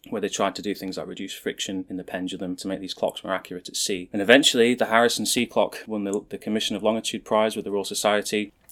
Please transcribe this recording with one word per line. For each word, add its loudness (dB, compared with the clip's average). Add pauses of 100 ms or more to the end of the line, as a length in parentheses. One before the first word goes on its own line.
(100)
where -4
they 0
tried 0
to -10
do -2
things -8
like -8
reduce -10
friction -6
in -8
the -6
pendulum -6
to -10
make -4
these -10
clocks -4
more -6
accurate -6
at -10
sea. -4
And -2
eventually, 8
the 2
Harrison 4
Sea 2
Clock 0
won -6
the, -2
the -10
Commission -2
of -6
Longitude 0
Prize 2
with -4
the -8
Royal 0
Society, 0 (200)